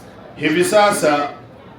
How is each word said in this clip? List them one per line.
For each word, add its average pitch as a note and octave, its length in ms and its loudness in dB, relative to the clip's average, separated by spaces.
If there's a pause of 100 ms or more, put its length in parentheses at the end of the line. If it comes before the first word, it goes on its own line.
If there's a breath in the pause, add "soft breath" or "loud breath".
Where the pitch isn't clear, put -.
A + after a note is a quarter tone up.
(360)
Hivi D#3 280 0
sasa F3+ 640 0 (500)